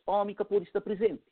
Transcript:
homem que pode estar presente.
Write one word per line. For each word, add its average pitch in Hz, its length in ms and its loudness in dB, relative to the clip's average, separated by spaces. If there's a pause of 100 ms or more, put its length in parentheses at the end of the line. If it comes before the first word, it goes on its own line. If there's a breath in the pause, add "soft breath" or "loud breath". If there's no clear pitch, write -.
homem 202 280 0
que 208 80 -4
pode 196 220 0
estar 202 160 -4
presente. 196 400 0 (100)